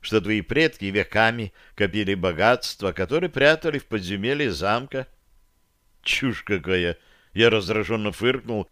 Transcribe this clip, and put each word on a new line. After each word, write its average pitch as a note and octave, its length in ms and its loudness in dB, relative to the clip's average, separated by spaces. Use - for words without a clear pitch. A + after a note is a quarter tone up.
что G#2+ 200 0
твои G#2 200 -2
предки D3+ 460 -2
веками G#2+ 640 0
копили G2 400 0
богатства, F#2+ 760 0
которые D3+ 360 -2
прятали D3+ 500 2
в - 80 -10
подземелье G#2+ 680 -2
замка". A#2 540 -4
"Чушь - 400 -2
какая!" F2+ 540 0
Я A2 160 6
раздраженно G#2 600 0
фыркнул A2+ 600 -2